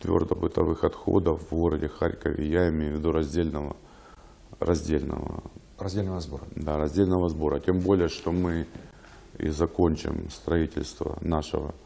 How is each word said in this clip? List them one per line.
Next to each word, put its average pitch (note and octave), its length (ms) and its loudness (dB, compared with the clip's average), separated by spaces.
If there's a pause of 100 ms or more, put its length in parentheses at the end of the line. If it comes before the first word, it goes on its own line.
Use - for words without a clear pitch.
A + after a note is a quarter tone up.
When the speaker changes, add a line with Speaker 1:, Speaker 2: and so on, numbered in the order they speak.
Speaker 1:
твёрдобытовых E2+ 840 2
отходов E2 640 2
в D#2 60 -2
городе D#2+ 320 2
Харькове. D2+ 600 -2
Я E2+ 200 4
имею D2+ 260 -2
в D#2 40 -2
виду D#2+ 120 0
раздельного, D2+ 640 -2 (840)
раздельного. D2+ 840 0 (360)
Speaker 2:
Раздельного F#2+ 400 -4
сбора. C#2+ 240 -10 (120)
Speaker 1:
Да, D2+ 220 -2
раздельного F2+ 520 2
сбора. D#2 300 0
Тем F#2 200 2
более, F2+ 300 4
что - 220 -4
мы F2 360 0 (720)
и - 100 0
закончим D#2+ 800 0
строительство - 920 -2
нашего D#2 520 -2 (120)